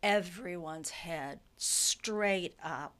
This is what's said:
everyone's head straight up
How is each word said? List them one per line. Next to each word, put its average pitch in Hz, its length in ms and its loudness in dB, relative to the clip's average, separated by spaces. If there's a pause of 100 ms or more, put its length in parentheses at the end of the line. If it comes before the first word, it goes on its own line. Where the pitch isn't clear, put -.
everyone's 175 880 0
head 151 480 -6 (180)
straight 202 1040 2
up 147 380 -6